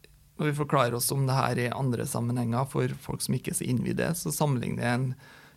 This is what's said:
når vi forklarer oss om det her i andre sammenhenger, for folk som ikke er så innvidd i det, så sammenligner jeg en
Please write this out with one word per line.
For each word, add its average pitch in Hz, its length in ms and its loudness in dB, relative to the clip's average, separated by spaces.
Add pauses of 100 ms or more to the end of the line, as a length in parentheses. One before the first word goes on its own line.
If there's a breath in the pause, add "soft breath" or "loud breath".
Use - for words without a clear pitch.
(380)
når 151 80 0
vi 147 180 0
forklarer 127 300 4
oss 120 180 0
om 139 140 2
det 127 80 2
her 123 240 2
i 120 100 0
andre 120 380 0
sammenhenger, 120 640 0
for 127 180 0
folk 135 320 -6
som 139 140 0
ikke - 160 -2
er - 80 -2
så - 80 -4
innvidd 127 320 0
i - 60 2
det, 165 120 0
så 156 160 -4
sammenligner 131 500 0
jeg 120 120 0
en 131 200 0 (420 loud breath)